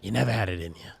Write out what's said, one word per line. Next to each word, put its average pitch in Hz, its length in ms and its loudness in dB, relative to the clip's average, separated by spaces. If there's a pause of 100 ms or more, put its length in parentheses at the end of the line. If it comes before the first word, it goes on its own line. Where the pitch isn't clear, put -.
You 98 100 -6
never 123 200 4
had 113 180 2
it 90 100 -2
in 82 140 -6
you. - 260 -18